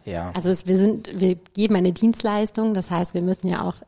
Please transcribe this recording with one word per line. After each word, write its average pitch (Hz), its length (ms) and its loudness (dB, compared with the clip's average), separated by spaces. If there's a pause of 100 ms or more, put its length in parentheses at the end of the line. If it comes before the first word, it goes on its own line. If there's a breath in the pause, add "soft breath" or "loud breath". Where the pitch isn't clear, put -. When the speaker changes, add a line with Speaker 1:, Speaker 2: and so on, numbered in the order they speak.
Speaker 1:
Ja. 87 300 -6
Speaker 2:
Also 180 160 -2
es, 185 180 -2
wir 185 100 2
sind, 220 360 2
wir 185 220 2
geben 208 400 0
eine 180 180 2
Dienstleistung, 220 800 0
das 190 180 -2
heißt, 175 220 -2
wir 175 80 -2
müssen 185 260 -2
ja 175 140 -2
auch 180 140 -4 (120)